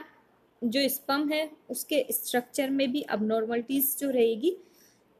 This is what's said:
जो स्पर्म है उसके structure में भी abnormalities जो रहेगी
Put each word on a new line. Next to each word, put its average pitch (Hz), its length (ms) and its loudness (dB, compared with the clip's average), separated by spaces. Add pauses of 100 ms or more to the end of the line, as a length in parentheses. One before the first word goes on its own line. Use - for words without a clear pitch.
(600)
जो 254 280 2
स्पर्म 285 400 -2
है 311 200 -2 (200)
उसके 262 420 0
structure 254 580 -2
में 269 220 2
भी 285 120 -2
abnormalities 226 960 0
जो 277 100 -2
रहेगी 240 460 2 (640)